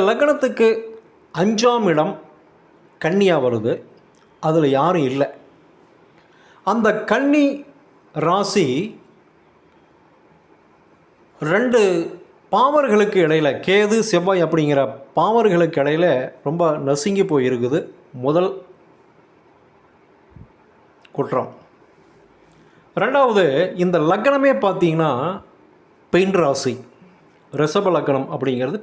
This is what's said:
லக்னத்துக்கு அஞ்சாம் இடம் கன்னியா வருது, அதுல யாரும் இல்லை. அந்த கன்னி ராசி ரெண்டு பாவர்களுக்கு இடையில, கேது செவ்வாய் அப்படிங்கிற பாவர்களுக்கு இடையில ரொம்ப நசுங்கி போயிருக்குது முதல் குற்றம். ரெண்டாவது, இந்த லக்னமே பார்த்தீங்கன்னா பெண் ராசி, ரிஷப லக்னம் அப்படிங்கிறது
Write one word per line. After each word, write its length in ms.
லக்னத்துக்கு 600
அஞ்சாம் 560
இடம் 200
கன்னியா 340
வருது, 280
அதுல 280
யாரும் 360
இல்லை. 160
அந்த 160
கன்னி 340
ராசி 500
ரெண்டு 280
பாவர்களுக்கு 720
இடையில, 260
கேது 300
செவ்வாய் 360
அப்படிங்கிற 360
பாவர்களுக்கு 680
இடையில 240
ரொம்ப 200
நசுங்கி 420
போயிருக்குது 500
முதல் 260
குற்றம். 340
ரெண்டாவது, 480
இந்த 140
லக்னமே 400
பார்த்தீங்கன்னா 480
பெண் 260
ராசி, 340
ரிஷப 400
லக்னம் 400
அப்படிங்கிறது 500